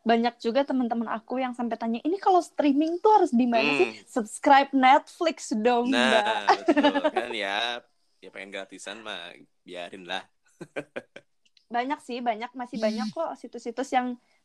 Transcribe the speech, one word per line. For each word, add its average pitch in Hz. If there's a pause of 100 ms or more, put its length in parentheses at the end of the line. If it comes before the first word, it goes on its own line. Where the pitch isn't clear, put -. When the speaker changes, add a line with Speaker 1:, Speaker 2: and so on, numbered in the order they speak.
Speaker 1:
banyak 233
juga 233
teman-teman 254
aku 233
yang 254
sampai 240
tanya, 226
"Ini 339
kalau 381
streaming 311
tuh 440
harus 381
di 240
mana 240
sih?" -
Speaker 2:
Hmm. -
Speaker 1:
Subscribe 277
Netflix 277
dong, 240
Speaker 2:
Nah, 247
Speaker 1:
Mbak. 247 (220)
<laughs> -
Speaker 2:
betul. 285 (160)
Kan -
ya, 110 (340)
ya 92
pengen 98
gratisan 98
mah, 92 (260)
biarin 87
lah. 92 (400)
<laughs> 147 (840)
Speaker 1:
Banyak 254
sih, 247
banyak, 233
masih 247
banyak 220
kok 320
situs-situs 247
yang 247 (300)